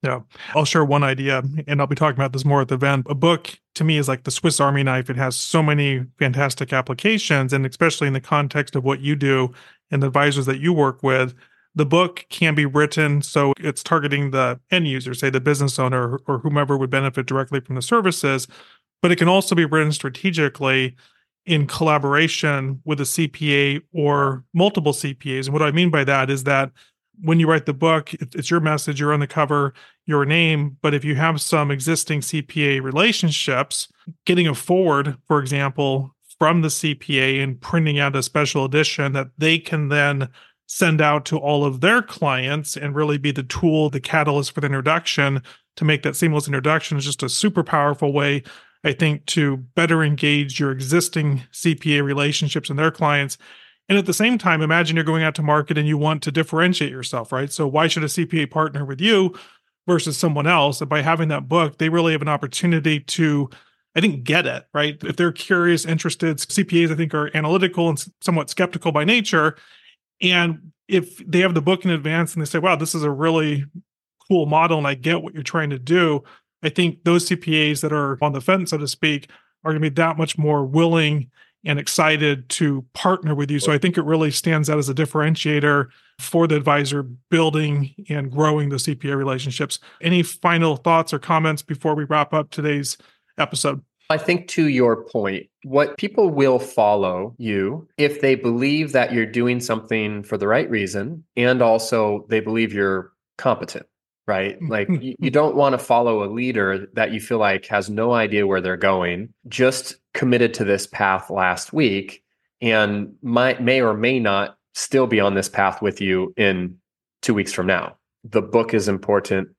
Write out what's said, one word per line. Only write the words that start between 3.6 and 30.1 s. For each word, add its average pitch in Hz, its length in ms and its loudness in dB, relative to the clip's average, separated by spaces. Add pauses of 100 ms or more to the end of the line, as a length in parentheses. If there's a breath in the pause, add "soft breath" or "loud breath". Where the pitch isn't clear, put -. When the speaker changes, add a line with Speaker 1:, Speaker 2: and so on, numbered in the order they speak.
Speaker 1:
to - 60 -2
me, 156 140 2
is 139 120 0
like 131 160 -4
the 139 60 -4
Swiss 151 300 0
Army 139 220 2
knife. 127 260 0
It 127 80 -4
has 131 180 -2
so - 280 0
many 143 420 2 (140)
fantastic 135 540 0
applications, 135 800 0
and 135 120 0
especially 147 440 0
in 135 40 0
the 131 80 -2
context 147 560 -2
of 127 80 -2
what 135 160 0
you 143 160 0
do 135 360 2 (380 loud breath)
and 139 120 0
the 139 60 2
advisors 143 380 2
that 135 140 -2
you 165 120 2
work 139 300 2
with, 131 320 2 (400 soft breath)
the 151 120 2
book 175 420 2
can 160 260 0
be 147 120 2
written 147 560 0
so 143 360 0
it's 147 240 -6
targeting 143 480 0
the 127 300 -2 (100)
end 180 160 2
user, 131 280 -4
say 135 160 -2
the 131 100 0
business 139 380 0
owner 127 480 -2
or 135 140 -2
whomever 143 360 0
would 135 140 -2
benefit 135 340 0
directly 135 360 -2
from 127 160 -10
the 127 40 -6
services, 165 680 0 (540 loud breath)
but 170 100 0
it 175 60 2
can 170 120 2
also 190 260 2
be 170 100 2
written 151 280 0
strategically 135 1000 -2 (520 soft breath)
in 151 200 2
collaboration 143 1160 0
with 147 160 -4
a 139 60 -2
C 160 200 -2
P 147 300 -2
A 139 240 2 (120)
or 143 600 0
multiple 175 400 2
C 139 220 -6
P 131 240 -8
As. 131 80 -6
And 135 80 -4
what 156 80 2
I 147 100 2
mean 175 180 4
by 151 140 2
that 135 260 2
is 135 140 -2
that 135 260 2 (520 soft breath)
when 165 180 4
you 160 80 4
write 156 180 2
the 147 80 -2
book, 156 400 0
it, 135 200 -12
it's 147 160 -6
your 170 100 2
message, 151 400 -2
you're 147 120 2
on 151 80 2
the 143 60 -2
cover, 143 480 0 (320 soft breath)
your 147 180 2